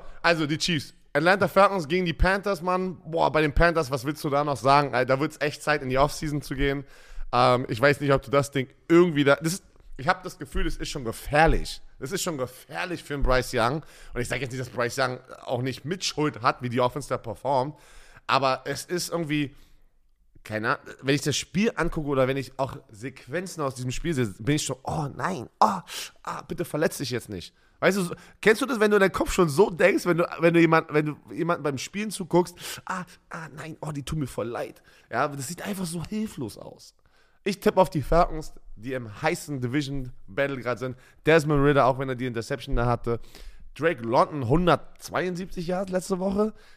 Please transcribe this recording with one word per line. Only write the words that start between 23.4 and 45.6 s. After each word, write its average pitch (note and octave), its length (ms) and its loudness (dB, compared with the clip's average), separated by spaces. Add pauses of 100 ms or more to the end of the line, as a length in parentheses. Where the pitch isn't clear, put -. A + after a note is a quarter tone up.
aus C3+ 120 -2
diesem B2+ 160 -6
Spiel D#3+ 240 -2
sehe, B2+ 120 0 (120)
bin C3+ 180 0
ich D3 80 -2
schon, C3+ 200 -6
„Oh D3+ 300 -4
nein, C#3 340 -4 (120)
oh, G3+ 180 4 (440)
ah, D#3+ 260 -8
bitte F3 160 -6
verletz D#3+ 320 -2
dich A#2+ 140 -6
jetzt A#2+ 180 -6
nicht.“ F#2 260 -12 (260)
Weißt F#3+ 180 2
du, G3 40 0
so, F3 120 -6 (260)
kennst G#3+ 220 4
du C4 40 0
das, A#3+ 120 -2
wenn G#3 140 4
du G#3 40 6
in G3+ 40 4
deinem F#3+ 120 4
Kopf - 200 -2
schon F3+ 160 4
so D#3+ 200 4
denkst, G3+ 380 4
wenn E3+ 120 4
du, E3+ 100 2 (120)
wenn E3 140 6
du E3+ 60 6
jemand, D#3+ 320 4
wenn D3+ 140 2
du D3 100 -6 (160)
jemanden E3 320 -2
beim C#3 140 -2
Spielen G#3 320 -8
zuguckst, F3 460 0 (300)
„Ah, F#3 180 -6 (260)
ah, E3 260 -12
nein, D#3 240 -12
oh, D#3 120 -8
die C#3+ 120 -8
tun D#3+ 160 -6
mir C3+ 60 -2
voll A2+ 220 -6
leid.“ A#2+ 340 -10 (280)
Ja, B2 180 0
das C#3 200 -10
sieht E3+ 140 -12
einfach F#3+ 240 -6
so E3 180 -8
hilflos G#3 540 -8
aus. - 360 -20 (500)
Ich G3+ 140 -2
tippe - 220 4
auf F#3 100 4
die D3 120 -2
Falcons, D#3+ 500 2 (240)
die A2+ 160 -12
im A#2 280 -8
heißen D#3 400 -2
Division-Battle C3+ 1000 -4
gerade A#2 200 -4
sind. B2+ 180 -8 (300)
Desmond D3+ 380 6
Ridder, C#3+ 220 6
auch B2+ 120 2
wenn C3+ 100 -4
er C3 60 -4
die B2 120 -4
Interception B2 500 -4
da A#2+ 100 2
hatte. A#2+ 320 0 (560)
Drake D3+ 300 -2
London, C#3 440 2
hundertzweiundsiebzig E3+ 1160 0